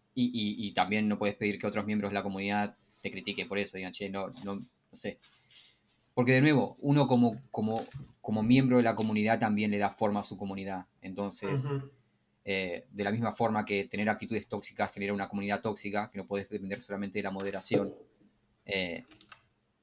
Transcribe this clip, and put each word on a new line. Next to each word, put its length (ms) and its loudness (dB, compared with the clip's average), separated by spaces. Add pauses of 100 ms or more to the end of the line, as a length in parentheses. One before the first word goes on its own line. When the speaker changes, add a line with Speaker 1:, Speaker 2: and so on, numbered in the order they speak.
(140)
Speaker 1:
y, 120 2
y, 420 -2
y 60 -8
también 340 2
no 100 0
podés 180 0
pedir 220 -2
que 80 -6
otros 200 -2
miembros 260 -2
de 40 -4
la 80 -2
comunidad 520 -2 (260)
te 80 -8
critiquen 380 -6
por 100 -4
eso, 200 -2
digan, 160 -8
"Che, 160 -6
no, 180 -4 (160)
no, 120 -6
no 100 -10 (260)
sé". 280 -6 (920)
Porque 200 4
de 80 8
nuevo, 380 4
uno 280 4
como, 340 4 (100)
como, 340 -2 (360)
como 220 0
miembro 340 6
de 60 8
la 120 4
comunidad 440 2
también 320 2
le 60 0
da 120 2
forma 300 0
a 40 -2
su 140 -6
comunidad. 480 -6 (160)
Entonces, 680 -2
Speaker 2:
Ujú. 200 -6 (540)
Speaker 1:
eh, 460 -4
de 120 -4
la 80 2
misma 220 0
forma 320 0
que 220 0
tener 220 -2
actitudes 380 -4
tóxicas 440 -4
genera 220 -4
una 160 -4
comunidad 320 -2
tóxica, 500 -4
que 80 -12
no 80 -10
podés 220 -4
depender 320 -6
solamente 380 -6
de 40 -4
la 80 -4
moderación, 600 0 (720)
eh, 400 -2 (760)